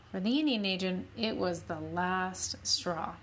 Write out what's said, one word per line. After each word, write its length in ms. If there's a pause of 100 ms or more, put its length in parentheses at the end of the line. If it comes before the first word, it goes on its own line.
(100)
For 100
the 180
Indian 280
agent, 400 (100)
it 220
was 240
the 180
last 840
straw. 600